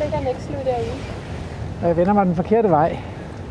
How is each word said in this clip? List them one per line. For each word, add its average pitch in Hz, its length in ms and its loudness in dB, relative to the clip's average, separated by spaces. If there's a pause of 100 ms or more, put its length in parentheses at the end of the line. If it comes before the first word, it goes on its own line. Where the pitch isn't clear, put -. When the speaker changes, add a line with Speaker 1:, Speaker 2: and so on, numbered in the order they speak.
Speaker 1:
ligger 294 180 -2
Nekselø 269 440 -4
derude. 240 260 0 (920)
Speaker 2:
Og 170 60 0
jeg 170 100 2
vender 180 160 4
mig 202 120 6
den 175 100 2
forkerte 214 340 4
vej. 151 280 4 (540)